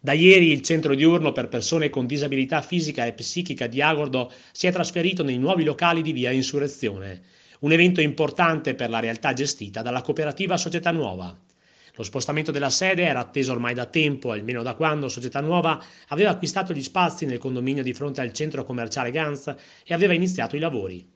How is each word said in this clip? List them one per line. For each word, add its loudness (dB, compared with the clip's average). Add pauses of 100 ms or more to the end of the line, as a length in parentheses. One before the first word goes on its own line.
Da 0
ieri 10
il 0
centro 2
diurno 4
per -4
persone 0
con -2
disabilità 0
fisica -2
e -2
psichica -6
di -2
Agordo 0 (220)
si -4
è 4
trasferito -2
nei -2
nuovi 2
locali 2
di -2
via 0
Insurrezione, -4 (380)
un 4
evento 6
importante 0
per -4
la -2
realtà -2
gestita -6
dalla -4
cooperativa -2
Società -2
Nuova. -4 (580)
Lo -10
spostamento -4
della -2
sede 0
era 2
atteso -2
ormai -2
da -6
tempo, 0
almeno -6
da -6
quando 0
Società -6
Nuova 0 (240)
aveva 2
acquistato -2
gli -4
spazi -2
nel -4
condominio -4
di -4
fronte -6
al -4
centro -6
commerciale -4
Ganz -4 (300)
e -4
aveva 4
iniziato 0
i -2
lavori. -4 (100)